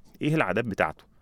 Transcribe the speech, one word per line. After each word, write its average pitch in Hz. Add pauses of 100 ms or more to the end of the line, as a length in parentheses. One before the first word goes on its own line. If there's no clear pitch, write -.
(220)
إيه 147
العادات 110
بتاعته؟ - (180)